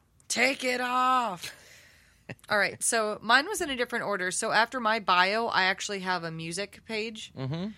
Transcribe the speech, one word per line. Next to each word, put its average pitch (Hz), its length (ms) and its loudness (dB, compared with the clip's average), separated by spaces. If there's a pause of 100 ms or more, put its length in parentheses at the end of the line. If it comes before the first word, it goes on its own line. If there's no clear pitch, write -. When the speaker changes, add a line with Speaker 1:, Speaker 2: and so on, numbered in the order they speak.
(280)
Speaker 1:
Take 254 380 2
it 247 160 0
off. 247 760 0
<laughs> - 920 -20
All 208 80 2
right, 196 260 0
so 214 380 0
mine 247 260 4
was 415 140 -4
in 320 80 -2
a 277 80 -2
different 240 260 -2
order. 185 280 -2
So 214 200 -2
after 233 300 4
my 220 180 2
bio, 196 480 4
I 185 160 2
actually 190 380 -2
have 185 240 -2
a 165 60 -4
music 170 540 -8
page. 220 520 -8
Speaker 2:
Mm-hmm. 160 300 -4 (100)